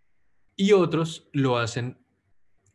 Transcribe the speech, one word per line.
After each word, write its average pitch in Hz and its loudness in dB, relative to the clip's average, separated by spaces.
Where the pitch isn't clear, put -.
Y 196 2
otros 160 0
lo 135 0
hacen 120 -6